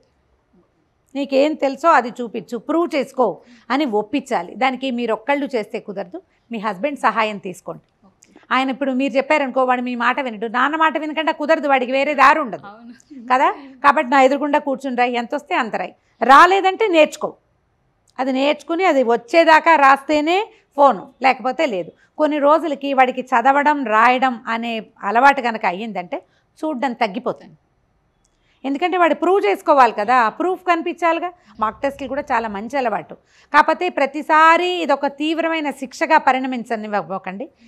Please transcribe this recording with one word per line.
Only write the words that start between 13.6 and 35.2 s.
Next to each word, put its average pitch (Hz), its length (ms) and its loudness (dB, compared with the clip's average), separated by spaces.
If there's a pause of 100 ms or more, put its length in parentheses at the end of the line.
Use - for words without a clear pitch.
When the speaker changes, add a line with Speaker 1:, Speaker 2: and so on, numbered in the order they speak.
Speaker 1:
కాబట్టి 277 280 2
"నా 269 100 6
ఎదురుగుండా 285 380 2
కూర్చుని 269 360 -6
రాయి, 247 180 0
ఎంత 240 220 -6
వస్తే 359 200 -6
అంత 233 200 -2
రాయి, 180 200 -8 (280)
రాలేదంటే 359 640 4
నేర్చుకో." 311 480 0 (840)
అది 262 140 -2
నేర్చుకుని 302 520 -2
అది 277 180 2
వచ్చేదాకా 311 720 4
రాస్తేనే 302 760 2 (260)
ఫోను, 254 460 2
లేకపోతే 254 440 0
లేదు. 180 260 -4 (260)
కొన్ని 302 220 0
రోజులకి 285 540 0
వాడికి 254 280 2
చదవడం, 269 640 2
రాయడం 233 640 2
అనే 226 380 -6 (180)
అలవాటు 254 380 4
కనుక 220 240 -4
అయ్యిందంటే 190 520 -6 (480)
చూడడం 269 280 -4
తగ్గిపోతుంది. 202 640 -6 (1080)
ఎందుకంటే 311 320 -2
వాడు 349 160 4
ప్రూవ్ 370 320 0
చేసుకోవాలి 262 480 2
కదా, 220 360 2
ప్రూఫ్ 349 320 -4
కనిపించాలిగా. 339 720 -2 (260)
మాక్ 220 220 -4
టెస్ట్లు 277 260 -6
కూడా 269 140 -6
చాలా 233 260 -2
మంచి 214 300 -8
అలవాటు, 220 360 -4 (400)
కాకపోతే 320 360 2
ప్రతిసారి 320 800 2
ఇది 339 260 -2
ఒక 277 120 -2
తీవ్రమైన 311 640 -4